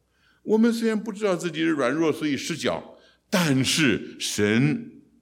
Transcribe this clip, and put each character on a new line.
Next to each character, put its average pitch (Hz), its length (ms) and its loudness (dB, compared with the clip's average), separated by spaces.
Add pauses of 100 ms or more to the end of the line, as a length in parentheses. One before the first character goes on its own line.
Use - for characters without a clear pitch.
(420)
我 214 160 2
们 233 120 4
虽 226 160 -2
然 220 160 -2
不 220 80 -10
知 202 140 -6
道 196 100 0
自 170 160 -4
己 151 100 -6
的 165 100 0
软 131 200 0
弱， 156 220 2
所 156 160 -4
以 135 80 0
失 160 180 -6
脚， 107 440 -4 (320)
但 147 340 2
是 127 560 0
神 110 840 0 (200)